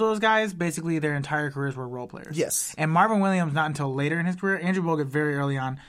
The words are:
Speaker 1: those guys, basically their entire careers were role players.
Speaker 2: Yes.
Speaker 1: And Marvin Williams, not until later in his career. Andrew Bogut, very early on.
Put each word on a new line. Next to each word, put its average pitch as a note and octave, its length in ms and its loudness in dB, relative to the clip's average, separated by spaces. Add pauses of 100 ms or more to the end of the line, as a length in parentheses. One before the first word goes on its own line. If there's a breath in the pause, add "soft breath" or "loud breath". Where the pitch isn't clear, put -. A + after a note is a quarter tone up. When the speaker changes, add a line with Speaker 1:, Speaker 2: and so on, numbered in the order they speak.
Speaker 1:
those A3 120 2
guys, A3 340 2
basically E3+ 460 -2
their D3 160 0
entire D3 340 -2
careers C#3 260 -4
were B2+ 120 -8
role B2 200 -10
players. - 300 -10
Speaker 2:
Yes. - 400 -2
Speaker 1:
And D#3 140 0
Marvin G3+ 280 6
Williams, F#3 340 2
not D#3 120 2
until C#3+ 300 -2
later D3+ 240 0
in E3+ 80 0
his F3+ 80 0
career. F#3+ 240 0
Andrew F#3 240 0
Bogut, D#3 240 0
very D3 280 0
early C#3 220 0
on. C3 320 -4